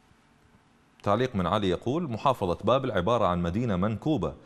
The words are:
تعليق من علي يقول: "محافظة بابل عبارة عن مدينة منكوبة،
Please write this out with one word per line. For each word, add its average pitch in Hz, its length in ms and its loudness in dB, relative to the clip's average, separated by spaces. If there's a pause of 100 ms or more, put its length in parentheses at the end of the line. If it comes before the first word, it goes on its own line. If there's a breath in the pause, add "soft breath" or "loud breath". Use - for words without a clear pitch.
(1040)
تعليق 107 320 0
من 90 120 0
علي 101 220 2
يقول: 131 420 -2
"محافظة 104 520 0
بابل 127 280 2
عبارة 104 340 2
عن 87 160 2
مدينة 98 340 -2
منكوبة، 104 580 0 (120)